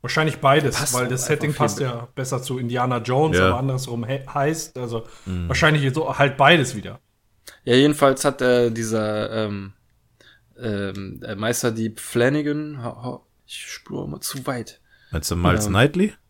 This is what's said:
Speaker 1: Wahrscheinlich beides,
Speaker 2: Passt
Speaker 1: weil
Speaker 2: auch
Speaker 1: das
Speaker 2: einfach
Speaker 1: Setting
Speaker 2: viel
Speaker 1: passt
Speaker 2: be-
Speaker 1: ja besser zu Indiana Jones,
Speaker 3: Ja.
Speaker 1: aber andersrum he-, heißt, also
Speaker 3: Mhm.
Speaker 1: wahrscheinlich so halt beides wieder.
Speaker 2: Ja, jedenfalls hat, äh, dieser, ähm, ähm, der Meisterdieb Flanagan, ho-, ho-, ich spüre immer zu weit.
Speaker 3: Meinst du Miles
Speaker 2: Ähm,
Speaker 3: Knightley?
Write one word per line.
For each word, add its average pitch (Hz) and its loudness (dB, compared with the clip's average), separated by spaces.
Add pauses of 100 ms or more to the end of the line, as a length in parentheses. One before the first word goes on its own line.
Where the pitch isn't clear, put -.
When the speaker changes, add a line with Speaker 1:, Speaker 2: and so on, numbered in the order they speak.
Speaker 1:
Wahrscheinlich 156 0
beides, 143 4
Speaker 2:
Passt 139 -2
Speaker 1:
weil 123 2
Speaker 2:
auch 120 -4
Speaker 1:
das 131 -2
Speaker 2:
einfach - -4
Speaker 1:
Setting 151 0
Speaker 2:
viel - -4
Speaker 1:
passt - 0
Speaker 2:
be- 139 0
Speaker 1:
ja 120 -6
besser 131 -4
zu 131 -6
Indiana 123 0
Jones, 127 2
Speaker 3:
Ja. 92 6
Speaker 1:
aber 117 0
andersrum 127 -4
he-, 135 -6
heißt, 151 -2
also 113 -6 (200)
Speaker 3:
Mhm. 90 -4
Speaker 1:
wahrscheinlich 147 4
so 139 -2
halt 139 4
beides 139 6
wieder. 98 -10 (640)
Speaker 2:
Ja, 123 4
jedenfalls 143 4
hat, 143 0
äh, 123 4
dieser, 107 -2
ähm, 104 -6 (840)
ähm, 98 -6
der 107 -10
Meisterdieb 113 -2
Flanagan, 147 -2
ho-, 117 -12
ho-, - -10 (200)
ich - -16
spüre - -12
immer 147 -10
zu - -10
weit. 123 -8 (300)
Speaker 3:
Meinst 78 -6
du 85 0
Miles 87 2
Speaker 2:
Ähm, 101 -2
Speaker 3:
Knightley? 151 2 (160)